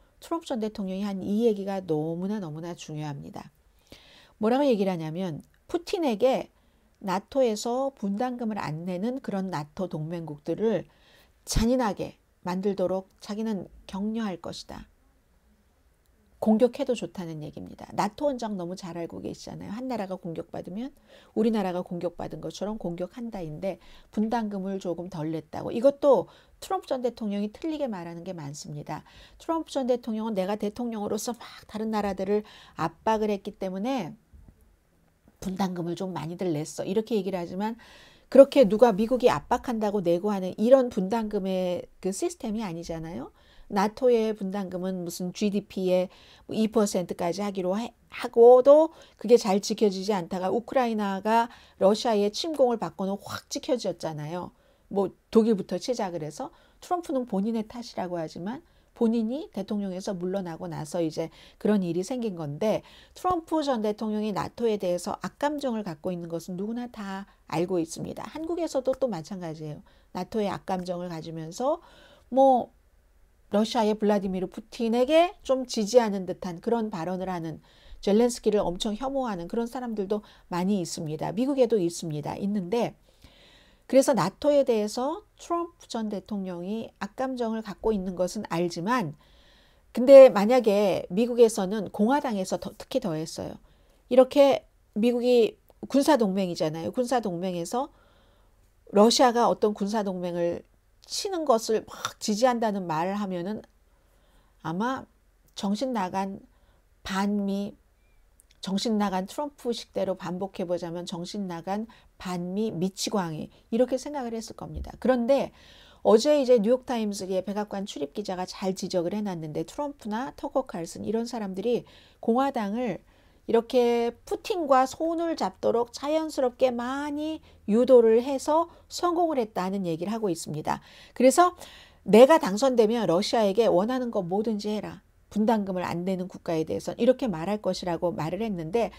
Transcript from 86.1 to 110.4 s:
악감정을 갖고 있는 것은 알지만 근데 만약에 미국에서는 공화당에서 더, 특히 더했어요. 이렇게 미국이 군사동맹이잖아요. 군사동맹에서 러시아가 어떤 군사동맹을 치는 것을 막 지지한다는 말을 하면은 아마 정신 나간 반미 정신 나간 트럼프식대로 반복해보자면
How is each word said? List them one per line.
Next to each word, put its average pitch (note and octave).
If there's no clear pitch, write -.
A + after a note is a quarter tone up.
악감정을 A#3
갖고 A3
있는 F#3
것은 F#3
알지만 E3+
근데 C4
만약에 G#3
미국에서는 A3
공화당에서 G#3+
더, -
특히 -
더했어요. E3
이렇게 C4
미국이 A#3+
군사동맹이잖아요. F#3+
군사동맹에서 G#3+
러시아가 A3+
어떤 G#3
군사동맹을 F3+
치는 F4+
것을 A3+
막 -
지지한다는 A3
말을 E3+
하면은 G3
아마 A3
정신 G#3+
나간 G3
반미 G3+
정신 G3
나간 F#3+
트럼프식대로 A#3
반복해보자면 F3